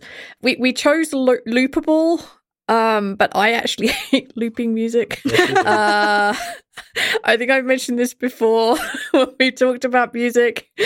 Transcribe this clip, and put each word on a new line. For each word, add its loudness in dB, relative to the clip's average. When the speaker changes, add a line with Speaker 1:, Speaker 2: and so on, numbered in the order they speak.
Speaker 1:
we, 0
we 0
chose 0
lo-, 2
loopable, 0
um, 0
but 2
I 2
actually -2
<laughs> -6
hate 0
looping -4
music. -2
Speaker 2:
Yes, 2
you -4
do. 4
Speaker 1:
Uh, 2
<laughs> -6
I 2
think -2
I've 2
mentioned -2
this -2
before 0
<laughs> -10
when 4
we 2
talked 0
about 0
music. 0